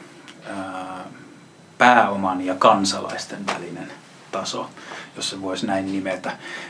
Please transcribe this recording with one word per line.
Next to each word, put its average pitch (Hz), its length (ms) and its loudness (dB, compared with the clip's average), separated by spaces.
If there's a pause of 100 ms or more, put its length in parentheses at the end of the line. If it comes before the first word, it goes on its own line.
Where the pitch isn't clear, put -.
(480)
ää, 92 560 -8 (720)
pääoman 101 640 6
ja 90 140 0
kansalaisten 98 920 2
välinen 87 460 -6 (400)
taso, 95 340 -4 (500)
jos - 140 -4
se 98 120 -8
voisi 95 240 -2
näin 95 260 0
nimetä, 95 400 -2 (360)